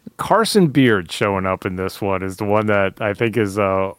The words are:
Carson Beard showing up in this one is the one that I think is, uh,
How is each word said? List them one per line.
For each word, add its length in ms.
Carson 520
Beard 440
showing 320
up 220
in 100
this 240
one 220
is 160
the 80
one 220
that 340
I 100
think 240
is, 220
uh, 400